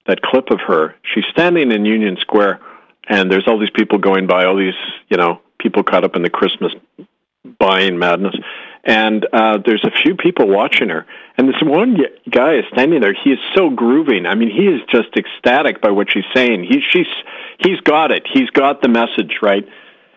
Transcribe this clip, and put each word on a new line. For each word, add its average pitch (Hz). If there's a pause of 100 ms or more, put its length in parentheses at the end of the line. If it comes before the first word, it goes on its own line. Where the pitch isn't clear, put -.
that 95
clip -
of 110
her. 80 (180)
She's 104
standing 165
in 104
Union 107
Square, 101 (480)
and 95
there's 95
all 113
these 104
people 107
going 95
by, 92
all 95
these, 95 (360)
you 98
know, 87 (180)
people 101
caught 90
up 92
in 90
the 85
Christmas 92 (880)
buying 95
madness. 87 (500)
And, 110
uh, 110
there's 110
a 110
few 180
people 185
watching 196
her. 82 (320)
And 131
this -
one 180
y-, 135 (240)
guy 127
is 107
standing 143
there. 101
He 135
is 123 (140)
so 185
grooving. 120
I 92
mean, 113
he 170
is 156 (100)
just 117
ecstatic 123
by 107
what 101
she's 101 (100)
saying. 120
He, 127
she's, 117 (520)
he's 180
got 151
it. 92
He's 131
got 139
the 135
message, 117
right? 101 (500)